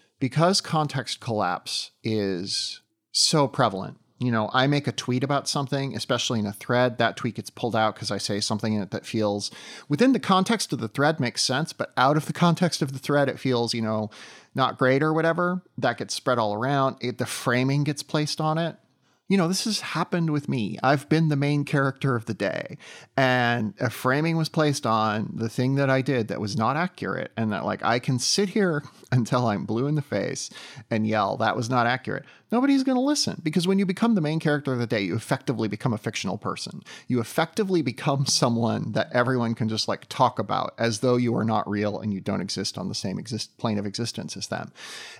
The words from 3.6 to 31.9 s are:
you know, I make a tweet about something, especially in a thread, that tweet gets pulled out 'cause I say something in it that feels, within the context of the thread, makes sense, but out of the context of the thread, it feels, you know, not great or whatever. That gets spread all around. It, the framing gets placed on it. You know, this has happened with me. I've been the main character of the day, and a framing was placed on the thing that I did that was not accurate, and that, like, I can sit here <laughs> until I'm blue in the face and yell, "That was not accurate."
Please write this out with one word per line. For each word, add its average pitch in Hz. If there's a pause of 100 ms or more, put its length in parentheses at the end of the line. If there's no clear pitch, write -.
you 123
know, 110
I 131
make 143
a -
tweet 123
about 139
something, 139
especially 120
in 104
a 98
thread, 123
that 117
tweet 113
gets -
pulled 117
out 110
'cause -
I 101
say 101
something 107
in 107
it 92
that -
feels, 104 (380)
within 233
the -
context 190
of 131
the 113
thread, 151
makes 120
sense, 139
but -
out 135
of 151
the -
context 170
of 135
the 131
thread, 143
it -
feels, 120
you 117
know, 110 (460)
not 127
great 135
or 156
whatever. 165 (160)
That 127
gets -
spread 123
all 104
around. 135
It, 120
the 120
framing 135
gets 143
placed 151
on 156
it. 165 (540)
You 190
know, 175
this 185
has 214
happened 165
with 147
me. 113
I've 139
been 160
the 151
main 143
character 139
of 110
the 110
day, - (400)
and 120
a 120
framing 151
was 156
placed 147
on 110
the 113
thing 131
that 139
I 131
did 127
that -
was 101
not 113
accurate, 95
and 110
that, 98
like, 101
I 120
can 127
sit 196
here 180 (140)
<laughs> -
until 123
I'm 104
blue 110
in 151
the 147
face 95 (400)
and 110
yell, 104
"That 107
was 120
not 123
accurate." 120 (300)